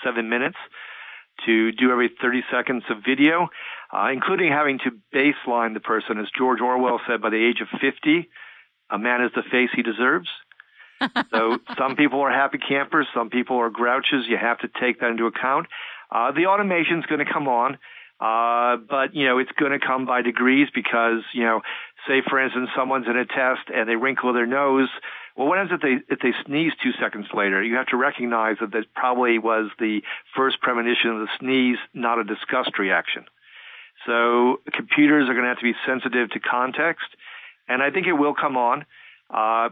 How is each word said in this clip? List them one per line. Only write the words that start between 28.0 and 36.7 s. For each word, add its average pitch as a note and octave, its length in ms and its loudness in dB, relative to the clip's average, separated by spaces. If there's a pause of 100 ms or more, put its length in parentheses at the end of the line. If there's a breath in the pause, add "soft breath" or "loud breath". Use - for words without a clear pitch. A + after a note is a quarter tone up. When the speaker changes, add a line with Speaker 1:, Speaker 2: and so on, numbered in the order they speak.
Speaker 1:
that A2 120 -4
that A2 220 -6
probably B2 440 2
was A2 400 0
the G#2+ 220 0 (340 loud breath)
first C3 280 0
premonition A#2+ 480 2
of A2 80 -4
the G#2+ 100 -6 (100)
sneeze, B2+ 400 2 (140)
not A#2 260 0
a A2 60 -2
disgust G#2+ 540 -4
reaction. F#2 480 -2 (800 loud breath)
So A#2+ 540 4 (120)
computers D3 560 4
are B2+ 60 0
gonna B2 140 0
have B2 100 -2
to A#2+ 60 -10
be A#2 100 2 (100)
sensitive B2 460 -2
to A2 100 -6
context, C3 680 -2 (600 loud breath)